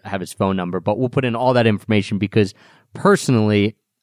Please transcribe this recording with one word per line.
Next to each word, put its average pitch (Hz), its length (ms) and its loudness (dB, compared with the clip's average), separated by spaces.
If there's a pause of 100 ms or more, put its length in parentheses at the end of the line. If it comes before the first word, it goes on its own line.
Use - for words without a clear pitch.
have 98 160 -6
his 87 120 -10
phone 98 240 -2
number, 90 240 -4
but 104 180 -2
we'll 123 120 -2
put 131 160 -2
in 117 100 -4
all 127 180 0
that 120 120 4
information 104 520 0
because 101 360 0 (400)
personally, 107 840 2 (260)